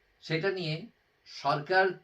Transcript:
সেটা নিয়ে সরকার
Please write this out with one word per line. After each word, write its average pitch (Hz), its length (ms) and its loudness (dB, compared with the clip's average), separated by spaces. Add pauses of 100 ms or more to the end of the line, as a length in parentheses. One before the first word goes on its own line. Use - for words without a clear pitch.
(220)
সেটা 160 300 -2
নিয়ে 185 360 -6 (380)
সরকার 185 640 2 (160)